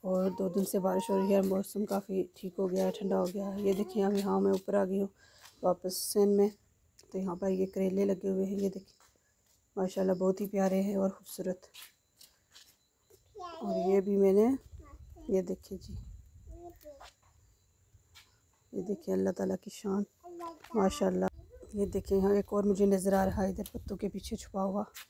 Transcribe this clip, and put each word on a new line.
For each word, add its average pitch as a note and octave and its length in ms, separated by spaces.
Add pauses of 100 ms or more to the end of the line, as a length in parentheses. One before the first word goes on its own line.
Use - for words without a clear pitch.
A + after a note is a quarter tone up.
और F#3 280
दो F#3+ 180
दिन F#3+ 140
से G3+ 160
बारिश F#3+ 300
हो G3 60
रही G3 160
है, G3 120
मौसम G3 420
काफ़ी G3 360 (140)
ठीक F#3 220
हो F#3+ 100
गया F#3 160
है, F#3 80
ठंडा F#3+ 240
हो F#3 100
गया G3 220
है। G3 140
ये G3 120
देखिए, G#3 280
अब G3+ 120
यहाँ G3 260
मैं G3 120
ऊपर G3 220
आ G3+ 100
गई F#3+ 140
हूँ G3 100 (560)
वापस F3+ 400
सैन G3+ 260
में, G3+ 200 (640)
तो F#3+ 60
यहाँ F#3 180
पर F#3+ 140
ये F#3+ 180
करेले F#3+ 360
लगे G3 240
हुए F#3+ 180
हैं, G3 100
ये G3 120
देखिए - 280 (800)
माशाल्लाह, F#3 400
बहुत F#3+ 240
ही G3+ 80
प्यारे F#3+ 300
हैं G3 180
और F#3+ 140
ख़ूबसूरत। - 600 (1700)
और E4 400 (100)
ये G3 140
भी G3+ 180
मैंने, G3 280 (840)
ये F#3+ 160
देखिए F#3 340
जी, G#3 180 (2750)
ये G3 120
देखिए G3 300
अल्लाह F#3+ 200
ताला F#3+ 220
की G#3 160
शान G3+ 320 (720)
माशाल्लाह। F#3+ 520 (460)
ये G3+ 120
देखिए, F#3+ 320
यहाँ G3 160
एक G3+ 180
और G3+ 140
मुझे G3+ 200
नज़र G3 280
आ F#3+ 100
रहा F#3+ 180
है F#3+ 80
इधर F#3+ 240
पत्तों G#3 220
के G3+ 120
पीछे G3 280
छुपा - 260
हुआ, G3 220 (240)